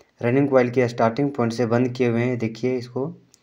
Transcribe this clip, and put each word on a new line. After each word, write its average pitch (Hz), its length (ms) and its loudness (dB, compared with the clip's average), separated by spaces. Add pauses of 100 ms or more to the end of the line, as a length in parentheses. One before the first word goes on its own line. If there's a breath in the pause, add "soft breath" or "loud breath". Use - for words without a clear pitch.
(220 soft breath)
रनिंग 131 260 2
कॉइल 123 220 4
के 123 180 2
स्टार्टिंग 120 420 0
पॉइंट 117 220 -2
से 120 160 -2
बंद 120 220 2
किए 123 180 0
हुए 117 140 0
हैं। 123 160 -2
देखिए 123 380 -4
इसको, 127 300 -6 (360 loud breath)